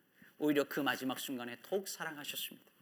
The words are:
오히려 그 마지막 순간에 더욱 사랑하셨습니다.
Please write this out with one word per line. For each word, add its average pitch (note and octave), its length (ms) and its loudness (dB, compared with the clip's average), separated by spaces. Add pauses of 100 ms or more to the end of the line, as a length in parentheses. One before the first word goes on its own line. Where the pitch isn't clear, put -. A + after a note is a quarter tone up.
(380)
오히려 D3 260 6
그 - 160 0
마지막 B2+ 400 0
순간에 A#2+ 420 -6
더욱 G3 240 -2
사랑하셨습니다. - 960 -6